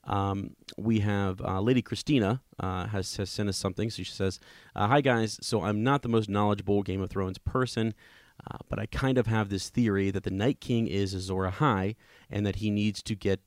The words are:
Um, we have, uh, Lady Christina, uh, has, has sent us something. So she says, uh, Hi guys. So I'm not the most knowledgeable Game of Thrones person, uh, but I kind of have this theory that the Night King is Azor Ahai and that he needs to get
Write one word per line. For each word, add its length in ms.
Um, 500
we 220
have, 420
uh, 180
Lady 220
Christina, 600
uh, 280
has, 300
has 120
sent 200
us 80
something. 320
So 140
she 80
says, 280
uh, 120
Hi 140
guys. 400
So 220
I'm 200
not 200
the 60
most 200
knowledgeable 540
Game 180
of 80
Thrones 300
person, 560
uh, 80
but 80
I 80
kind 320
of 80
have 240
this 200
theory 420
that 120
the 80
Night 280
King 280
is 280
Azor 340
Ahai 460
and 160
that 120
he 120
needs 340
to 120
get 320